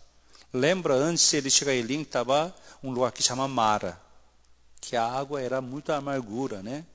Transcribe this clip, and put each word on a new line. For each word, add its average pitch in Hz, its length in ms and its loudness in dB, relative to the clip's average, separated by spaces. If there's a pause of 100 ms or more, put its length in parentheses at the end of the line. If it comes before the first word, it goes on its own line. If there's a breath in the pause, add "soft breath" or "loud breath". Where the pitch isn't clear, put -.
(540 soft breath)
Lembra, 156 400 2
antes 156 360 4
de 156 80 2
ele 135 120 0
chegar 139 220 4
a 131 40 4
Elim, 127 280 -2
tava 143 500 0 (300 loud breath)
um 135 80 -6
lugar 123 200 2
que - 120 -4
chama 131 240 0
Mara, 107 520 2 (840)
que - 160 -4
a 117 60 2
água 135 380 -4
era 127 200 -2
muito 135 320 -6
amargura, 131 680 -4
né? 135 340 -10